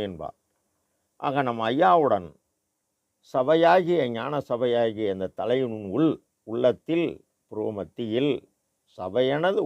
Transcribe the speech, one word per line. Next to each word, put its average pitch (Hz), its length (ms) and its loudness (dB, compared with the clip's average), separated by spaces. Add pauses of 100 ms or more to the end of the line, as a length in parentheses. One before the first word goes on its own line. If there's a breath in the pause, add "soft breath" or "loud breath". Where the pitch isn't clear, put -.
என்பார். 85 340 -8 (840)
ஆக 143 220 -2
நம் 117 240 -2
ஐயாவுடன் 131 600 4 (1080)
சபையாகிய, 165 680 4 (100)
ஞான 120 300 -6
சபையாகிய 117 760 0
அந்த 95 120 -6 (120)
தலையின் 117 400 -2 (120)
உள் 147 200 2 (380)
உள்ளத்தில் 127 600 0 (440)
புருவமத்தியில் 110 800 -4 (680)
சபையனது 131 680 -2